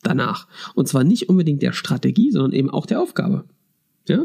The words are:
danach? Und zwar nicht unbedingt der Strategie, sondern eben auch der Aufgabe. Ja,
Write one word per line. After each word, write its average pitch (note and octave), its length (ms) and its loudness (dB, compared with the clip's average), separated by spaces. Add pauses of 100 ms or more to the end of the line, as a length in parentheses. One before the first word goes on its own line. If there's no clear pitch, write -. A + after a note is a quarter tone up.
danach? B2+ 440 -2 (280)
Und C3+ 140 0
zwar C3 160 2
nicht A3 240 2
unbedingt D#3+ 340 2
der B2 100 0
Strategie, C3 580 0
sondern C#3 220 2
eben C3+ 180 0
auch - 160 -4
der A#3 140 -2
Aufgabe. - 440 -2 (640)
Ja, A3 160 2